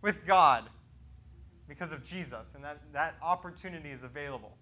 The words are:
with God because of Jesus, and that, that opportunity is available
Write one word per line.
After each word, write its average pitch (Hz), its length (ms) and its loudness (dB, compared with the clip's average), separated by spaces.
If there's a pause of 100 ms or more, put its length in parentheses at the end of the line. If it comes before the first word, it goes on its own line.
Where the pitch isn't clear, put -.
with 196 240 -2
God 156 380 8 (1040)
because 151 240 -10
of 135 120 -14
Jesus, 139 400 -12 (120)
and 139 80 -18
that, 151 160 -14 (120)
that 160 300 -2
opportunity 170 680 -6
is 127 120 -14
available 131 600 -12